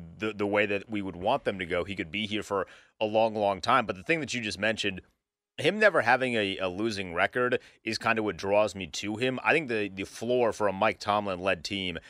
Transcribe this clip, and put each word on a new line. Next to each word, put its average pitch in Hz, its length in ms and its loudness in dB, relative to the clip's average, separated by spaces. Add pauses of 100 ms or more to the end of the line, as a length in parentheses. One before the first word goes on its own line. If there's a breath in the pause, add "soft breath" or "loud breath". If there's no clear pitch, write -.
(180)
the, 107 160 -2
the 104 120 0
way 104 200 4
that 101 220 -2
we 107 120 -4
would 95 160 -6
want 107 280 0
them 104 140 -2
to 92 80 -4
go, 87 180 0
he 98 120 -8
could 92 160 -6
be 107 140 -4
here 101 160 -4
for 95 240 -2 (340 soft breath)
a 110 60 2
long, 110 280 2
long 101 280 0
time. 120 240 4
But 95 100 -4
the 92 60 -14
thing 165 180 0
that 131 140 -6
you 123 80 -4
just 98 160 -4
mentioned, 104 420 -2 (560)
him 175 220 0
never 190 240 6
having 123 320 4
a, 101 240 0
a 92 100 -2
losing 95 460 -4
record 123 460 0 (220 soft breath)
is 113 140 -4
kinda 113 260 0
what 101 140 -2
draws 101 380 2
me 95 140 -8
to 101 280 -6
him. 127 260 -2
I 110 120 4
think 156 140 0
the, 107 200 0
the 95 160 -8
floor 117 480 0
for 104 160 0
a 95 40 2
Mike 98 260 2
Tomlin-led 95 640 0
team 92 320 -4 (140 soft breath)